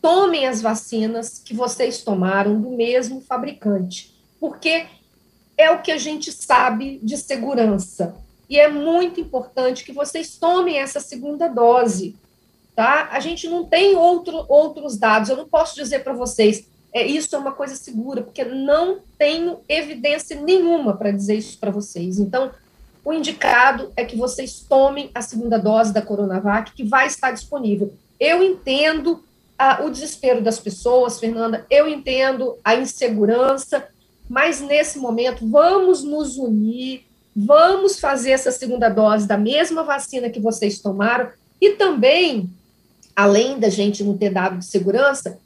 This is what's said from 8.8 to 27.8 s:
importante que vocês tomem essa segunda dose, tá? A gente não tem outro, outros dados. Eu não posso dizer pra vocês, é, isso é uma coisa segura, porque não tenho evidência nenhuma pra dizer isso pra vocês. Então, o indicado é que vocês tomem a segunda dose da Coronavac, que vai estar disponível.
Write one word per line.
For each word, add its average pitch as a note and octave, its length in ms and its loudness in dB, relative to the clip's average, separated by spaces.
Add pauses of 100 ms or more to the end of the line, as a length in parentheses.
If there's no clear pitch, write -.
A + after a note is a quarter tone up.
importante B3+ 640 -4
que - 80 -20
vocês D4 440 -8
tomem F4 420 0
essa C4+ 220 -6
segunda D4 480 -6
dose, A#3 680 2 (600)
tá? C#4 360 2
A C4+ 80 -4
gente E4 280 -8
não E4+ 180 -4
tem F#4+ 300 4
outro, E4+ 520 2
outros D4 480 2
dados. A3 340 2
Eu C4 80 0
não D#4 100 -12
posso D#4+ 260 0
dizer C4+ 300 -6
pra C4 100 -6
vocês, A3+ 520 0 (280)
é, A#3+ 100 0
isso D4+ 320 -4
é C#4 40 -2
uma C#4 140 -6
coisa C4+ 220 -10
segura, B3 460 -8
porque B3+ 240 -10
não D4 540 0 (180)
tenho D#4+ 400 0 (100)
evidência D4 720 -4
nenhuma E4 560 2
pra G#3 140 -2
dizer G3+ 240 -2
isso G#3+ 240 -6
pra G#3 140 -4
vocês. F#3+ 480 -6
Então, B3+ 320 -2 (520)
o D4 80 -4
indicado B3+ 840 0
é A#3+ 100 -4
que - 100 -14
vocês B3 540 -6
tomem C#4 460 2
a B3 80 -8
segunda A#3 340 -4
dose G#3+ 340 2
da G3+ 120 0
Coronavac, G3+ 680 -2
que C4+ 100 -12
vai C4 240 2
estar C4+ 240 -4
disponível. A3+ 600 -4 (280)